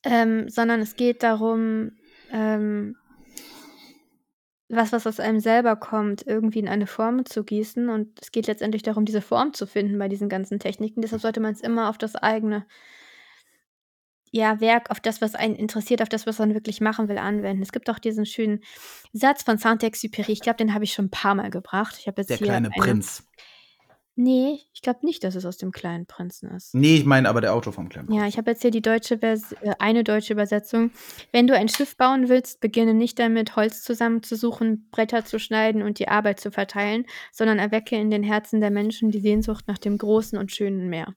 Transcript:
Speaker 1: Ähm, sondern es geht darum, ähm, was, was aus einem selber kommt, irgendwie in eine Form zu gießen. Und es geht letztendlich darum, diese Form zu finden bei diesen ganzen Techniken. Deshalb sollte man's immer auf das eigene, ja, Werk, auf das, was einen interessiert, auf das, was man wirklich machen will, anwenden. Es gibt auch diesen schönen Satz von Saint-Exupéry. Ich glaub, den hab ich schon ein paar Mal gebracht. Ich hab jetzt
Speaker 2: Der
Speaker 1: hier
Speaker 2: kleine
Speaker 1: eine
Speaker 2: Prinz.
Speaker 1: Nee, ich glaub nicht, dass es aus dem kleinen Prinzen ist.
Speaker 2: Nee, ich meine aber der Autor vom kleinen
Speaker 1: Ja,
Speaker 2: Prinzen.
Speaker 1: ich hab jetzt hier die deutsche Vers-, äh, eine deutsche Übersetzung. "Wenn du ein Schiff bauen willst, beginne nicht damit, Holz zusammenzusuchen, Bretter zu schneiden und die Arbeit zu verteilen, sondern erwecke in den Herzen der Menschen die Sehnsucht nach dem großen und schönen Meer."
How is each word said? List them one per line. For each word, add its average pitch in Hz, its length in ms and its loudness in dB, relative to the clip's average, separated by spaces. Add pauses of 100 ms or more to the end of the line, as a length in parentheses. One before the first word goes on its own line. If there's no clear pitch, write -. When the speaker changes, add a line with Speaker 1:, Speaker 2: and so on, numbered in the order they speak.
Speaker 1:
Ähm, 226 440 2
sondern 233 320 2
es 220 160 -6
geht 240 280 0
darum, 220 640 0 (400)
ähm, 214 680 -2 (1700)
was, 226 240 2
was 233 140 -2
aus 220 140 -4
einem 220 200 2
selber 226 360 4
kommt, 208 500 -4
irgendwie 220 340 0
in 202 80 -4
eine 202 180 0
Form 233 400 -2
zu 208 180 -6
gießen. 214 440 -2
Und 214 340 -4
es - 100 -20
geht 226 140 -2
letztendlich 214 360 -4
darum, 214 220 0
diese 214 160 0
Form 240 320 0
zu 202 140 -8
finden 202 320 -2
bei 196 100 -2
diesen 202 200 -4
ganzen 190 300 -4
Techniken. 214 440 -6
Deshalb 220 200 -4
sollte 226 180 -2
man's 214 200 -2
immer 233 300 0
auf 220 80 -8
das 220 180 -8
eigene, 214 500 -2 (1700)
ja, 220 280 2
Werk, 226 300 2
auf 208 100 -6
das, 220 200 -4
was 214 140 -2
einen 220 200 -2
interessiert, 220 480 -2
auf 220 60 0
das, 220 180 -4
was 220 120 -4
man 214 140 2
wirklich 214 280 -4
machen 214 280 0
will, 208 100 -4
anwenden. 196 440 -2
Es 196 100 -8
gibt - 160 -6
auch 226 120 -4
diesen 220 260 -2
schönen 214 340 -2 (520)
Satz 262 320 2
von 226 120 2
Saint-Exupéry. 220 760 0
Ich 214 80 -2
glaub, 233 160 0
den 220 180 2
hab 208 80 0
ich 208 100 -4
schon 202 140 -2
ein 190 40 -4
paar 202 260 0
Mal 202 140 -2
gebracht. 190 480 -6
Ich - 100 -8
hab 196 100 -6
jetzt 196 100 -6
Speaker 2:
Der 117 100 -2
Speaker 1:
hier 208 80 0
Speaker 2:
kleine 113 280 2
Speaker 1:
eine - 20 -4
Speaker 2:
Prinz. 104 460 0 (960)
Speaker 1:
Nee, 262 420 4 (120)
ich - 80 -20
glaub 247 220 -2
nicht, 311 220 -2
dass 185 100 -4
es 185 100 -6
aus 180 140 -8
dem 190 140 -6
kleinen 170 340 -8
Prinzen - 440 -12
ist. - 240 -12
Speaker 2:
Nee, 147 220 8
ich 147 80 4
meine 131 240 6
aber 110 140 4
der 101 120 2
Autor 113 200 -2
vom - 160 -10
kleinen - 180 -12
Speaker 1:
Ja, 214 60 0
Speaker 2:
Prinzen. 208 140 2
Speaker 1:
ich 208 100 -4
hab 220 80 -4
jetzt 233 160 -2
hier 247 80 4
die 226 100 0
deutsche 220 380 0
Vers-, 220 420 -2
äh, 208 180 -2
eine 226 260 4
deutsche 214 280 0
Übersetzung. 208 580 0 (420)
"Wenn 240 140 6
du 269 80 8
ein 214 140 4
Schiff - 300 -2
bauen 254 320 4
willst, 254 300 2
beginne 226 340 4
nicht 233 240 2
damit, 226 380 0
Holz 220 260 0
zusammenzusuchen, 226 1080 -2
Bretter 220 360 0
zu - 120 -6
schneiden 220 440 0
und 214 160 -4
die 190 100 -4
Arbeit 208 320 0
zu 208 100 -8
verteilen, 202 540 -4 (260)
sondern 220 280 2
erwecke 214 380 -2
in 214 140 2
den 208 120 2
Herzen 214 400 0
der 208 80 2
Menschen 214 400 0
die 208 100 -2
Sehnsucht 214 480 0
nach 202 100 -4
dem 208 200 -2
großen 214 400 0
und 196 120 -4
schönen 196 380 -4
Meer." 170 280 -6